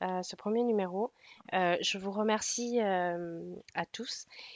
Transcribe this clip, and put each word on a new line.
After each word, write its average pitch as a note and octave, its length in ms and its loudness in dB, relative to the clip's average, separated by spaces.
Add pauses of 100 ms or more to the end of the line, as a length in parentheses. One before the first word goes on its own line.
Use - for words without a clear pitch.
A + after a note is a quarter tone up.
euh, F#3 220 0
ce - 120 -10
premier A3+ 280 2
numéro, G#3 500 2 (400)
euh, F3+ 280 4
je - 180 -2
vous F#3+ 120 -4
remercie, A3 720 0
euh, F3 580 0 (360)
à E3+ 100 -2
tous. - 400 -10 (300)